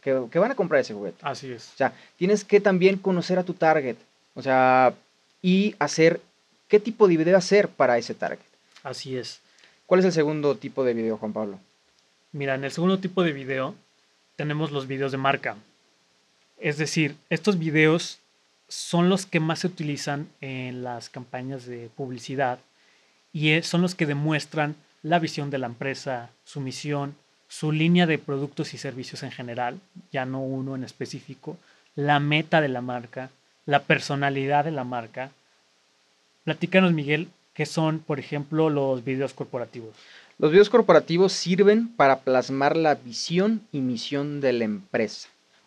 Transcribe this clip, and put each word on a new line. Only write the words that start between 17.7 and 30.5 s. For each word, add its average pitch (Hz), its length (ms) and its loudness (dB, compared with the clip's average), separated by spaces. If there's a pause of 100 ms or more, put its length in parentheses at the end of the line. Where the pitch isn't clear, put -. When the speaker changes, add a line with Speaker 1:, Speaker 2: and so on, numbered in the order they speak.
Speaker 2:
son 175 420 0
los 190 160 0
que - 120 -2
más 160 200 -2
se - 80 -2
utilizan 147 640 -6 (120)
en 127 420 -10
las 120 280 -10
campañas 127 560 -12
de 120 280 -14
publicidad 127 640 -4 (760)
y 156 160 2
es, 165 160 2
son 175 160 2
los 180 120 0
que 170 120 -2
demuestran 151 680 -2 (260)
la 165 160 2
visión 151 320 -4
de 139 80 -4
la 127 80 -4
empresa, 123 640 -8 (160)
su 143 160 -10
misión, 143 520 -6 (340)
su - 220 -4
línea 165 360 4
de 156 100 2
productos 143 560 -6
y 123 60 -14
servicios 131 440 -12
en 131 80 -10
general, 123 480 -8 (320)
ya 131 140 -4
no 131 160 -6
uno 131 340 -6